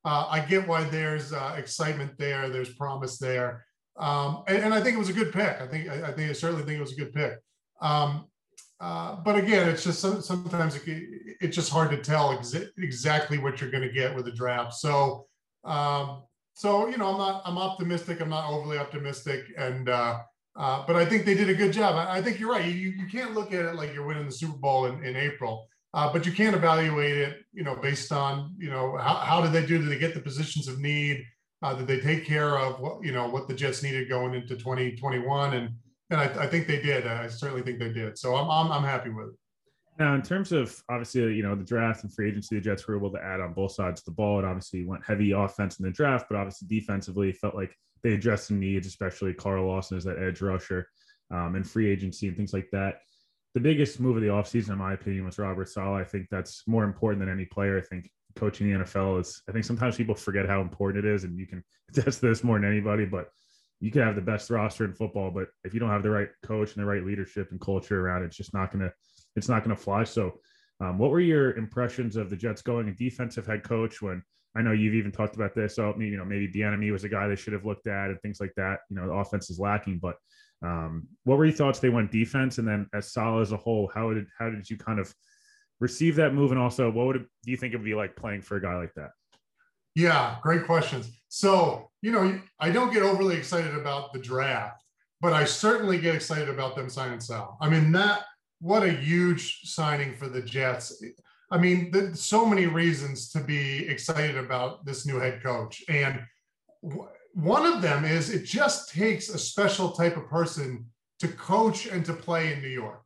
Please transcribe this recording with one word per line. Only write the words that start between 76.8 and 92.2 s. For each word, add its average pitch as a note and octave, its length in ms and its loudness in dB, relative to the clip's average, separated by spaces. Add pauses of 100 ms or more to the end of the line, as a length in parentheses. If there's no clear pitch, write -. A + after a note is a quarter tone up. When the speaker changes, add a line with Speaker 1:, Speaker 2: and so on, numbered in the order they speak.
Speaker 2:
was G2 140 -2
a G#2 40 -6
guy G#2 200 0
they G2+ 80 0
should G#2+ 160 -8
have G2 120 -4
looked G#2 220 -6
at G2 240 -2
and F#2 100 -6
things G#2 200 -8
like G2 160 -4
that. F#2+ 320 -2
You G2+ 80 -8
know, F#2 100 -4
the F2+ 60 -2
offense G2 380 -2
is F2 100 -8
lacking, G2+ 380 0
but, E2+ 180 -4 (480)
um, E2 420 -4 (160)
what C3+ 160 6
were D#3 60 8
your D#3 100 6
thoughts C#3 240 4
they B2+ 120 4
went A2+ 200 2
defense? B2 480 0
And A2+ 80 0
then G#2 260 0
as G#2 200 -6
Saleh A2+ 300 2
as G#2 100 0
a G#2 40 -2
whole, G#2+ 380 0
how A2 180 0
did, G#2+ 140 -2 (100)
how A#2 140 -4
did G#2 180 -10
you A2 80 -6
kind G#2+ 220 -2
of F#2 160 -6 (640)
receive D3 380 2
that D3 180 4
move? C#3+ 160 4
And C3 80 4
also, A#2+ 320 2
what A#2+ 160 2
would C3+ 100 2
it, B2+ 60 -4 (220)
do B2 80 -4
you B2+ 40 0
think A#2+ 180 -4
it - 20 -4
would G#2+ 80 -6
be G#2+ 100 -2
like G#2 220 -4
playing G2+ 240 -6
for G2+ 160 -6
a F#2 60 -2
guy F2+ 140 -2
like E2 180 -6
that? D2+ 160 -12 (840)
Speaker 1:
Yeah, D3+ 480 4
great E3 220 2
questions. C#3 480 0 (160)
So, F#3 600 4 (100)
you A3 100 0
know, F#3+ 300 4 (180)